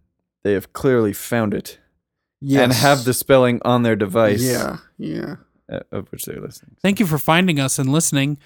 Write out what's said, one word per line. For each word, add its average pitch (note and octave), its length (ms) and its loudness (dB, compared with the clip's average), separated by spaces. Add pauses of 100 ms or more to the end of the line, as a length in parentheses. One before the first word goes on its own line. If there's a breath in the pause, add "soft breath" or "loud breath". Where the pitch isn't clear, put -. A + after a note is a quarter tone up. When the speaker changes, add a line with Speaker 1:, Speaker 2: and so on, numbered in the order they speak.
(440)
Speaker 1:
they G3+ 100 0
have - 200 -4
clearly A#2 400 0
found A2 420 -4
it - 240 -12 (640)
and C#3 100 -4
Speaker 2:
Yes. B2+ 300 4
Speaker 1:
have C#3 240 4
the B2 100 2
spelling B2+ 500 4
on A#2+ 160 2
their A2+ 140 2
device G#2 480 2
Speaker 2:
Yeah, A#2+ 340 -2 (220)
yeah. - 380 -10 (300)
Speaker 1:
uh, - 120 -10 (120)
of G2+ 200 -10
which - 140 -12
they're - 140 -12
listening. - 440 -18
Speaker 3:
Thank F#3+ 160 0
you F#3+ 80 2
for D3+ 100 0
finding D#3+ 420 2
us C3+ 200 -2
and C3 120 0
listening. D3 540 0